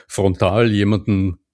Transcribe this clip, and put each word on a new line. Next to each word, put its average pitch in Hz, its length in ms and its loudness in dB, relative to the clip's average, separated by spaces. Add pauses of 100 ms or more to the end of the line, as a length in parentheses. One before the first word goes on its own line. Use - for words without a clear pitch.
frontal 98 600 0
jemandem 101 680 0 (160)